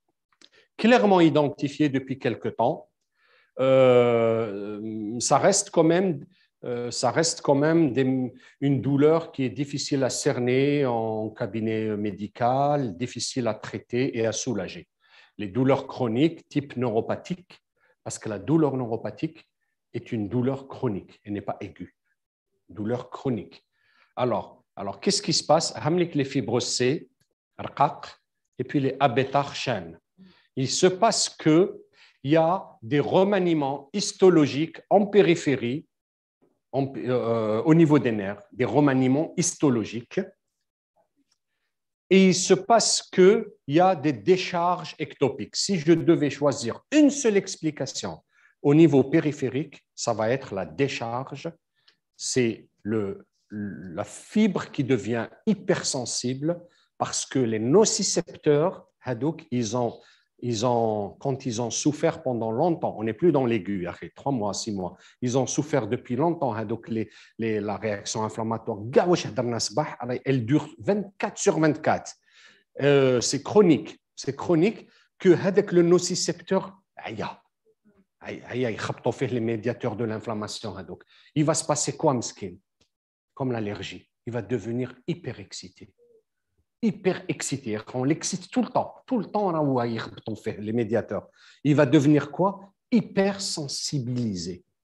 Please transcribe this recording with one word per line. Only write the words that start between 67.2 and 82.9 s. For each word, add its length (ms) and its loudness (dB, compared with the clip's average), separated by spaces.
les, 220 -2
la 180 -6
réaction 460 -6
inflammatoire, 560 -6
ga 160 4
واش 220 0
هضرنا 300 -4
الصباح, 400 -4
elle 200 0
dure 220 0
vingt-quatre 600 -4
sur 220 2
vingt-quatre. 560 0
Euh, 400 4
c'est 220 -4
chronique, 580 4
c'est 200 -8
chronique 520 0
que 120 2
hadouk 420 4
le 100 6
nocicepteur, 960 0
aïe, 280 -10
aïe, 260 -14
aïe, 180 -4
aïe, 120 -4
خبطوا 340 -6
فيه 160 -4
les 140 -2
médiateurs 540 -4
de 100 -4
l'inflammation, 720 -8
hadouk. 260 -16
Il 100 2
va 80 2
se 120 -4
passer 320 -2
quoi, 160 2
meskin ? 420 -6